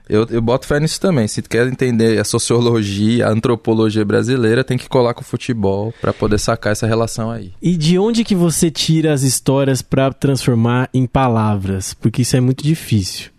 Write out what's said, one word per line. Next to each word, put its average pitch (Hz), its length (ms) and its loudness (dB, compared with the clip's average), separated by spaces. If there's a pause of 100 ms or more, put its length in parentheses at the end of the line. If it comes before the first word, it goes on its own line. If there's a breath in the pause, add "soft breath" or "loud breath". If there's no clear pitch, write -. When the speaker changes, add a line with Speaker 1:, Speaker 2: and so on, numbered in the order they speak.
Speaker 1:
Eu, 110 220 2
eu 117 100 0
boto 120 240 0
fé 147 140 0
nisso 160 200 -2
também. 143 280 2
Se - 160 -6
quer 120 240 0
entender 113 520 2
a 104 40 0
sociologia, 113 1040 0
a - 20 0
antropologia 110 760 0
brasileira, 113 600 2
tem 127 120 -2
que - 140 -8
colar 120 240 2
com - 80 -12
o - 20 -16
futebol 104 800 -4
pra - 100 -2
poder 107 280 0
sacar 113 320 -2
essa 110 160 -2
relação 113 420 -2
aí. 101 220 -10 (100)
Speaker 2:
E 175 160 2
de 165 220 2
onde 226 240 2
que 214 100 0
você 170 380 2
tira 156 420 0
as 135 80 0
histórias 135 600 0
pra 135 280 0
transformar 123 840 0
em 131 100 2
palavras? 107 880 0
Porque 120 300 -2
isso - 120 0
é 131 60 2
muito 131 220 0
difícil. 123 760 -2